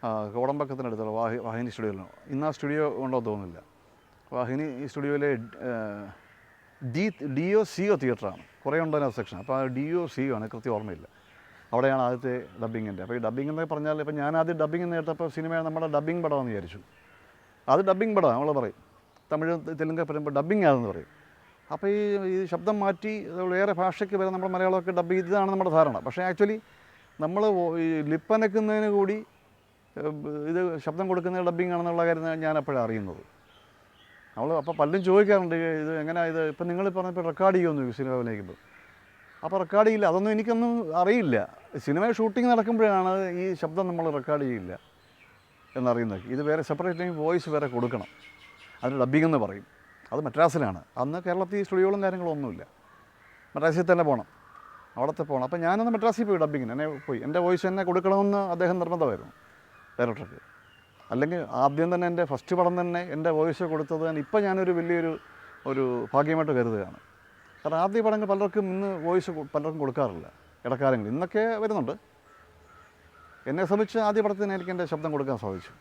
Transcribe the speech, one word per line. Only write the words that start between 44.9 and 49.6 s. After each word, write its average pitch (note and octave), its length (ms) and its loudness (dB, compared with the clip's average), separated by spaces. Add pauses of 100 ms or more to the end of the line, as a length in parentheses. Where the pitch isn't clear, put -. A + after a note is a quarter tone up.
എന്നറിയുന്നത്. A#2 500 0
ഇത് C3 160 -4
വേറെ D3+ 200 0
സെപ്പറേറ്റ് F3 480 -2
വോയിസ് E3 380 0
വേറെ D3+ 180 0
കൊടുക്കണം, A#2+ 400 -2 (760)
അതിന് C3 160 0
ഡബ്ബിംഗ് C#3 260 4
എന്ന് D#3+ 120 4
പറയും. G2+ 400 -4 (340)